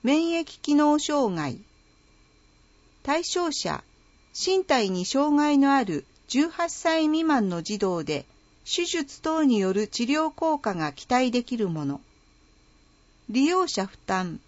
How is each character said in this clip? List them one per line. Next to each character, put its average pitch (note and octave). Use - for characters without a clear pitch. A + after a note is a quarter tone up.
免 E4
疫 E4
機 -
能 D4
障 C#4+
害。 D3
対 D4+
象 F4
者、 -
身 F#4
体 A#3
に F3+
障 D4
害 D4
の C#4
あ F3+
る D#3+
十 D4
八 E4+
歳 D#4+
未 D#4
満 B3+
の E3+
児 G3+
童 F3+
で、 D3
手 -
術 E4
等 D#4+
に B3
よ F#3+
る G#3
治 A#3+
療 D4+
効 D#4
果 G#3+
が D#3
期 -
待 B3+
で A#3+
き A#3+
る G#3+
も D#3+
の。 C#3
利 B3+
用 F4+
者 G3
負 -
担。 F#3